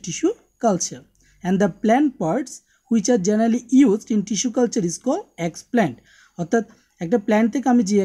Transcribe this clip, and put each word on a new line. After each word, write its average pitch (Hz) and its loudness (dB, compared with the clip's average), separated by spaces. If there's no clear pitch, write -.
টিস্যু 311 -4
কালচার। 214 -2
And 190 0
the 202 2
plant 254 2
parts 202 -4
which 226 0
are 240 2
generally 226 0
used 214 0
in 208 0
tissue 220 -4
culture 233 0
is - -10
called 262 -2
explant। 165 -4
অর্থাৎ 226 0
একটা 165 0
প্ল্যান্ট 214 2
থেকে 277 -4
আমি 240 4
যে 208 0